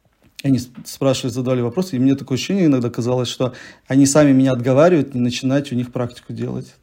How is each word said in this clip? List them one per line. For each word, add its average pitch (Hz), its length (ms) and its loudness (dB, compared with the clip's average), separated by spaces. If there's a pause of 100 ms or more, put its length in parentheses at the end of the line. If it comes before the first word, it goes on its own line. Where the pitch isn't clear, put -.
(440)
они 135 160 2
с-, - 100 -12 (160)
спрашивали, 131 480 -4
задавали 127 280 -2
вопросы, 120 340 -4
и 123 40 -4
мне 135 160 2
такое - 200 -6
ощущение 185 320 -2
иногда 127 240 0
казалось, 123 360 -4
что 123 260 -4 (340)
они 139 180 4
сами 143 280 4
меня 131 180 4
отговаривают 135 640 2
не 127 60 -2
начинать 131 500 -2
у 123 40 -6
них 123 160 -6
практику 120 400 -8
делать. 127 520 -10